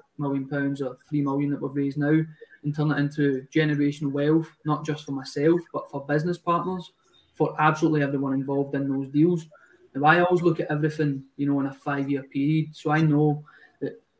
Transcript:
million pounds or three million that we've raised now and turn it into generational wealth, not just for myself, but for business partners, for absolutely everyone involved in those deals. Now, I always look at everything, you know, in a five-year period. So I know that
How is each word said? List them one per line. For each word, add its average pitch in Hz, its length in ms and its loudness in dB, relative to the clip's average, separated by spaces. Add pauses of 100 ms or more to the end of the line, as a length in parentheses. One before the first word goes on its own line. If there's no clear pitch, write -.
(180)
million 139 300 -4
pounds 139 340 -2
or 127 160 -6 (100)
three 147 140 0
million 143 300 0
that 139 100 -4
we've 135 140 -6
raised 139 220 -2
now 151 240 2 (420)
and 147 120 -2
turn 151 160 0
it 139 60 0
into 143 560 0
generational 147 580 0
wealth, 151 360 2 (180)
not 151 200 -2
just 147 200 -6
for 139 60 -8
myself, 143 480 0 (140)
but - 180 -8
for 131 140 -8
business 151 320 -2
partners, 175 540 -4 (440)
for - 240 -2
absolutely 156 420 2
everyone 139 320 -2
involved 139 420 -2
in 139 140 -2
those 135 200 -4
deals. 160 360 2 (480)
Now, 139 120 0
I 165 160 6
always 180 200 4
look 165 180 2
at 151 120 -6
everything, 147 520 0 (140)
you 143 80 -2
know, 143 140 2
in 135 80 -2
a 135 60 -10
five-year 139 500 -4
period. 156 520 0
So - 140 -6
I 151 120 2
know 151 420 4 (380)
that - 200 -8 (180)